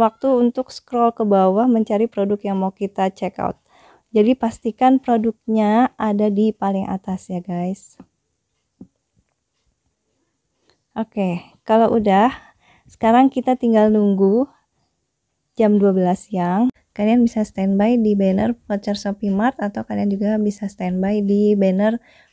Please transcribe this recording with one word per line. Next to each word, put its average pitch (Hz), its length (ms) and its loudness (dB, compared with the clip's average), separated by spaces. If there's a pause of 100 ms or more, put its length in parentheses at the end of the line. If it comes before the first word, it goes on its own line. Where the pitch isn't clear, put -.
waktu 220 240 0 (160)
untuk 240 320 -2
scroll 233 400 -2
ke - 80 -6
bawah 202 480 2
mencari 220 400 0
produk 202 320 -4
yang 196 240 -6
mau 190 80 -4
kita 196 400 -4
check 190 240 -8
out. - 240 -6 (480)
Jadi, 220 240 2
pastikan 254 640 0
produknya 220 1040 0
ada 208 320 0
di 214 240 0
paling 196 320 -4
atas 190 400 -8
ya, 180 160 -8
guys. 180 560 -8 (3000)
Oke, 190 480 -6 (240)
kalau 220 240 4
udah, 214 400 2 (560)
sekarang 240 400 2
kita 254 320 -2
tinggal 220 320 2
nunggu 202 560 2 (1120)
jam 208 160 4
dua 202 160 4
belas 185 320 0
siang. 190 480 -2 (240)
Kalian 220 240 2
bisa 233 240 0
standby 202 560 0
di 214 160 2
banner 196 480 0
voucher 202 320 -6
Shopee 202 320 -6
Mart 208 320 -2
atau 208 240 -8
kalian 208 240 -4
juga 208 320 -2
bisa 208 320 -6
standby 185 480 -4
di 202 320 2
banner 202 480 0 (320)